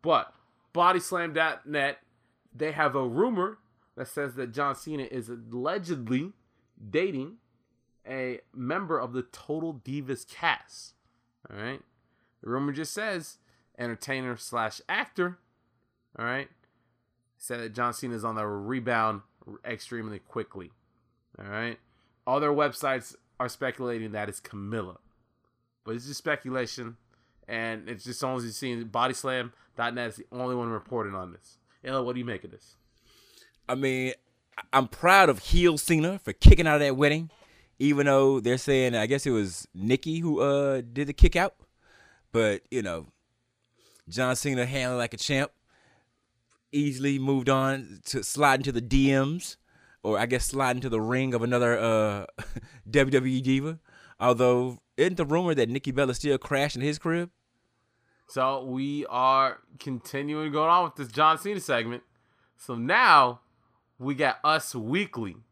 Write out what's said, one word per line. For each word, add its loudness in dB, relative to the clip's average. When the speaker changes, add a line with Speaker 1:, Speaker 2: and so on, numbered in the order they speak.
Speaker 1:
But 2
Bodyslam 0
dot -2
net, -2
they -6
have 0
a 0
rumor -2
that -10
says -8
that -10
John -2
Cena -10
is -10
allegedly -6
dating -4
a -8
member -4
of -6
the -6
Total -8
Divas -10
cast. -6
All -16
right? -10
The -12
rumor -4
just -8
says -8
entertainer -6
slash -6
actor, -4
all -8
right, -4
said -10
that -10
John -2
Cena -8
is -8
on -4
the -4
rebound -2
extremely -10
quickly. -12
All -16
right? -8
Other 0
websites -2
are -4
speculating -6
that -6
it's -12
Camilla. -10
But -8
it's -12
just -12
speculation, -6
and -8
it's -12
just -10
only -4
seen -8
Bodyslam -4
dot -4
net -6
is -12
the -18
only -6
one -4
reporting -6
on -10
this. -20
Ella, -4
what -6
do -6
you -6
make -10
of -16
this? -20
Speaker 2:
I -2
mean, 0
I-, -14
I'm 4
proud 6
of 2
heel 4
Cena 2
for -8
kicking 12
out 6
of 4
that 2
wedding, 4
even 4
though 6
they're 2
saying, 2
I 0
guess 0
it 0
was -2
Nikki 0
who, -2
uh, 0
did -4
the -8
kick 6
out. 0
But, 2
you -2
know, -6
John -2
Cena -2
handled -4
like -4
a -14
champ, -2
easily 0
moved 0
on 0
to -4
slide 2
into -4
the 0
D 4
Ms, 0
or 0
I 0
guess -2
slide 0
into -6
the 0
ring 0
of 2
another, 2
uh, 2
<laughs> -16
W 4
W 2
E 0
diva. 0
Although, 4
isn't 2
the -2
rumor 0
that 2
Nikki -4
Bella 0
still 0
crashing -2
his -2
crib? -4
Speaker 1:
So 0
we -4
are 2
continuing -6
going 2
on 6
with -6
this -10
John 4
Cena -6
segment. -4
So -10
now 6
we -4
got 2
Us 2
Weekly. -4